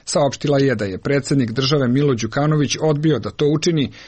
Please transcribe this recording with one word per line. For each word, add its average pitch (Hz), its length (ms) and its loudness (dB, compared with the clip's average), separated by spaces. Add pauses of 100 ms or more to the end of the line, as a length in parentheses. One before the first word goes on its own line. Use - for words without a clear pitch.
saopštila 147 540 0
je 139 160 2
da 104 100 -4
je 92 160 -6
predsednik 135 500 0
države 135 360 0
Milo 139 260 2
Đukanović 143 680 0
odbio 151 380 2
da 101 120 -6
to 143 140 0
učini, 156 460 0 (160)